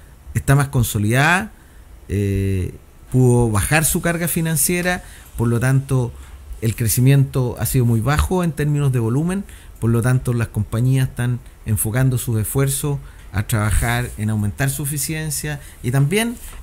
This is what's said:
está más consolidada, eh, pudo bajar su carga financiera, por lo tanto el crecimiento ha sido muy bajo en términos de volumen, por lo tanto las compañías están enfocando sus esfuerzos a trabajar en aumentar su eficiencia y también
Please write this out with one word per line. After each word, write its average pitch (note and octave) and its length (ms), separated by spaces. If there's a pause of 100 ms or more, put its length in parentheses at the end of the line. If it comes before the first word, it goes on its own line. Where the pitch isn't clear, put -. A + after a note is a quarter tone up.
(340)
está - 200
más C#3 140
consolidada, C3+ 840 (560)
eh, G2 680 (380)
pudo A#2+ 380
bajar B2+ 340
su E3+ 180
carga E3+ 260
financiera, F3 760 (360)
por A#2+ 100
lo A#2 120
tanto C3 520 (500)
el A2 120
crecimiento C3 840
ha - 80
sido B2+ 180
muy A#2 160
bajo D3+ 420
en E3+ 80
términos D3 400
de B2 80
volumen, D#3 460 (340)
por A#2 120
lo A#2 100
tanto B2+ 320
las A#2 160
compañías B2+ 600
están B2 300 (280)
enfocando A#2+ 500
sus A2+ 240
esfuerzos C#3 580 (340)
a G#2+ 100
trabajar A#2 760
en G#2+ 140
aumentar G#2+ 400
su D3 140
eficiencia D3+ 760 (220)
y B2 80
también G3 460 (260)